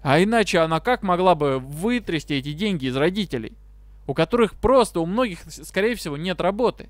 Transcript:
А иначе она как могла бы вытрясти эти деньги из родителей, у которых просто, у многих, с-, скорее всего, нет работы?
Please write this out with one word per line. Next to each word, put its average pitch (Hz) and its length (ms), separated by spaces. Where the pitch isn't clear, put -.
А 165 200
иначе 208 380
она 160 200
как 247 220
могла 180 320
бы 143 240
вытрясти 160 760
эти 143 200
деньги 175 320
из 127 100
родителей, 160 640
у 143 80
которых 226 400
просто, 240 460
у 165 40
многих, 196 420
с-, 170 180
скорее 214 300
всего, 156 220
нет 175 240
работы? 202 500